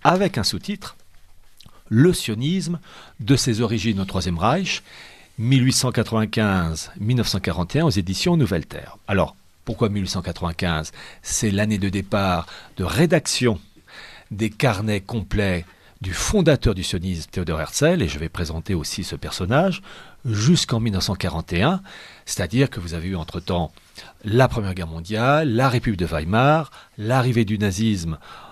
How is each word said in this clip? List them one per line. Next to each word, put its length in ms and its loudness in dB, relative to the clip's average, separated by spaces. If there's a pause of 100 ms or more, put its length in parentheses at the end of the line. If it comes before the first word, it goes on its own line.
avec 340 2
un 60 -2
sous-titre, 520 -6 (920)
le 240 6
sionisme 640 -2 (420)
de 160 4
ses 240 0
origines 400 0
au 40 -2
Troisième 340 -2
Reich, 440 0 (560)
mille 260 4
huit 80 6
cent 180 0
quatre-vingt-quinze 1000 0 (100)
mille 160 2
neuf 120 2
cent 120 -2
quarante 340 -2
et 60 2
un 60 4
aux 40 4
éditions 460 0
Nouvelle 300 0
Terre. 320 -16 (100)
Alors, 260 2 (300)
pourquoi 240 0
mille 140 -2
huit 60 -2
cent 140 -4
quatre-vingt-quinze ? 680 -4 (300)
C'est 280 -2
l'année 280 0
de 100 0
départ 580 0 (300)
de 80 -4
rédaction 760 2 (680)
des 200 -2
carnets 500 0
complets 640 -2 (360)
du 120 -6
fondateur 640 2
du 80 -6
sionisme, 480 -4
Théodore 300 -4
Herzl, 420 0
et 60 0
je 100 -6
vais 100 -4
présenter 460 -4
aussi 300 -4
ce 100 -8
personnage, 680 0 (420)
jusqu'en 560 2
mille 140 0
neuf 100 0
cent 100 -2
quarante 380 -4
et 100 2
un, 180 2 (460)
c'est-à-dire 440 0
que 100 -8
vous 140 -8
avez 140 -6
eu 80 -2
entre-temps 540 -4 (540)
la 240 4
Première 260 -4
Guerre 140 -6
mondiale, 640 0
la 140 2
République 320 0
de 60 2
Weimar, 640 2 (260)
l'arrivée 460 2
du 120 0
nazisme 640 0 (320)